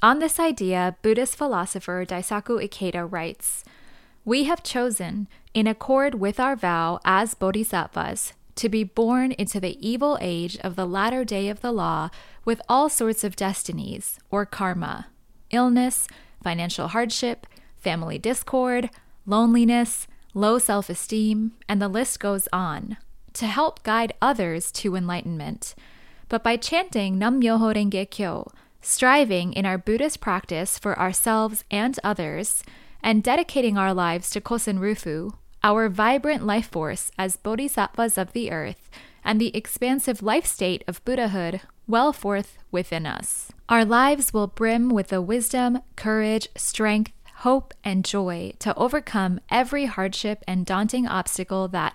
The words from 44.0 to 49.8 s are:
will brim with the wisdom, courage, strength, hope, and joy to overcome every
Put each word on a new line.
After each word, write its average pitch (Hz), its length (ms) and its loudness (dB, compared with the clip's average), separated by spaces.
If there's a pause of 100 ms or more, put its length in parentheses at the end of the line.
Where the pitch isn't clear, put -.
will 208 140 2
brim 226 420 2
with 208 200 2
the 185 120 0
wisdom, 247 600 0 (160)
courage, 220 580 0
strength, 214 560 0 (260)
hope, 262 360 2 (100)
and 190 220 0
joy 180 540 -4
to 214 160 0
overcome 190 720 0
every 262 360 2